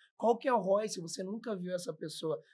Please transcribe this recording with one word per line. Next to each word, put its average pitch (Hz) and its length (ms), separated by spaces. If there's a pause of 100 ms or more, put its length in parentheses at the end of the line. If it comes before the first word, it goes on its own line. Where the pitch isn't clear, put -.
(160)
Qual 233 200
que 269 120
é 254 40
o 233 60
roi 196 300
se - 120
você 170 220
nunca 220 320
viu 180 180
essa 175 200
pessoa? 156 500 (120)